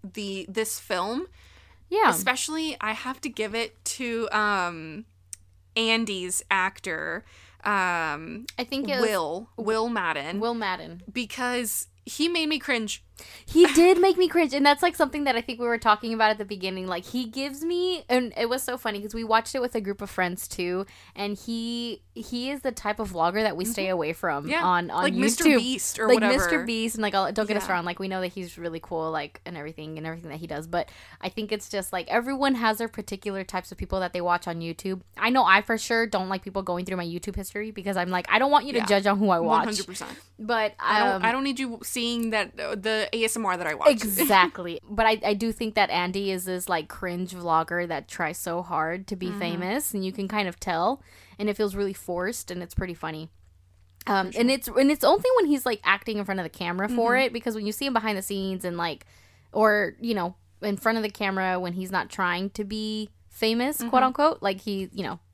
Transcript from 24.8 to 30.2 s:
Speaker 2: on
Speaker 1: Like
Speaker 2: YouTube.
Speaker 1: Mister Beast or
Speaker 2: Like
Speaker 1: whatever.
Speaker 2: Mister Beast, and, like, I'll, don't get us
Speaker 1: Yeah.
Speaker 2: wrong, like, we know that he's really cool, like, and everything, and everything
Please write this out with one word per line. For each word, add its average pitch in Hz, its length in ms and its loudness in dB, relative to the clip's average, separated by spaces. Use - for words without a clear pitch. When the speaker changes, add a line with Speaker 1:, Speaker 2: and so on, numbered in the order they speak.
Speaker 2:
on 180 140 0
Speaker 1:
Like 190 120 2
Speaker 2:
YouTube. - 40 -2
Speaker 1:
Mister 233 240 2
Beast 240 420 -2
or 220 80 2
Speaker 2:
Like 247 80 8
Speaker 1:
whatever. 214 200 4
Speaker 2:
Mister 254 280 2
Beast, 226 320 -2
and, 220 60 -4
like, 202 120 0
I'll, 196 200 2
don't 214 120 0
get 208 120 0
us 196 100 -2
Speaker 1:
Yeah. 190 60 0
Speaker 2:
wrong, 175 100 0
like, 175 160 -6
we 190 80 -4
know 185 140 -4
that 180 80 -2
he's 180 280 -10
really 165 220 -6
cool, 160 320 -4
like, 151 340 -6
and 170 120 -10
everything, 156 400 -12
and 156 100 -8
everything 165 220 -10